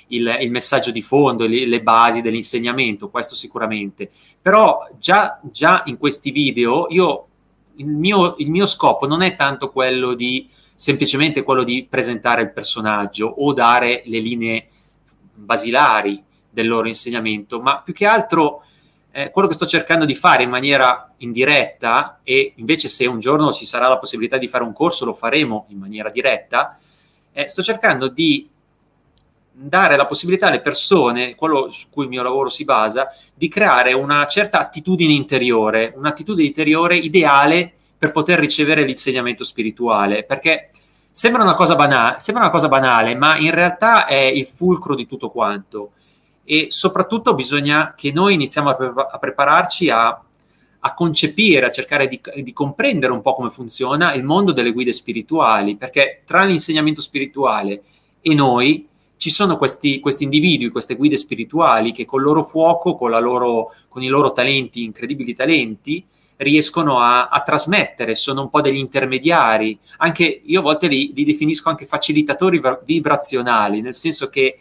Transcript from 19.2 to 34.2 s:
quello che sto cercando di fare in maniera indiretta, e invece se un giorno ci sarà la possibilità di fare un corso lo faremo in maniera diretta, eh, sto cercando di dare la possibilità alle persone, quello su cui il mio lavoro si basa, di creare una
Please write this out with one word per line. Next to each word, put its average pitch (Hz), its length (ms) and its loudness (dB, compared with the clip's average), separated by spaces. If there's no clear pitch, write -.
quello 190 180 2
che 160 60 0
sto - 140 -4
cercando 165 380 2
di 135 100 0
fare 143 260 4
in 123 80 0
maniera 127 680 0
indiretta, 123 1080 0
e 131 320 0
invece 143 320 -2
se - 180 0
un 123 140 -2
giorno 143 320 2
ci 107 140 -6
sarà 120 220 0
la 131 120 2
possibilità 123 400 -4
di 123 80 -8
fare 120 160 -4
un 113 100 -8
corso 160 320 -2
lo 113 80 -4
faremo 117 560 -4
in 101 80 -18
maniera 107 320 -10
diretta, 127 720 -2
eh, 139 160 -8
sto - 140 -6
cercando 180 460 -2
di 147 420 0
dare 147 440 2
la 143 120 4
possibilità 180 400 0
alle 135 140 0
persone, 123 760 2
quello 151 360 -2
su - 180 -18
cui 143 160 -6
il 123 40 -10
mio 127 140 -6
lavoro 127 260 -2
si 147 160 -8
basa, 120 440 0
di 165 120 -4
creare 131 460 2
una 143 320 0